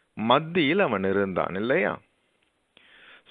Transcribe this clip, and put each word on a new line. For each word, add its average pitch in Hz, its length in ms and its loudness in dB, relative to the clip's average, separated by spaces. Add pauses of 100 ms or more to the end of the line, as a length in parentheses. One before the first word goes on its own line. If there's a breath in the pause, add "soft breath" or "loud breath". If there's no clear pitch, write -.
(140)
மத்தியில் 156 640 2
அவன் 120 240 0
இருந்தான், 95 520 -2
இல்லையா? 123 440 -2 (1300 soft breath)